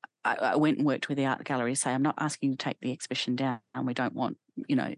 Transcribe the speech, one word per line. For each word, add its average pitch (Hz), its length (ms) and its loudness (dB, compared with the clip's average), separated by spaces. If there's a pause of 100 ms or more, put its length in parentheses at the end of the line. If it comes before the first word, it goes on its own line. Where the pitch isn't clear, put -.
(240)
I, 113 120 2
I 104 200 2
went 151 220 4
and 147 80 2
worked - 240 0
with 143 80 0
the 135 80 2
art - 180 -2
gallery 127 280 0
to 135 40 0
say, 131 160 0
"I'm 131 100 2
not 147 160 2
asking 147 340 0
you 131 40 -2
to - 80 -8
take - 160 -4
the 127 120 -2
exhibition 127 440 -2
down, 127 240 0 (140)
and 127 120 -2
we 123 80 -2
don't 127 200 -2
want, - 240 -2 (280)
you - 100 2
know, - 220 0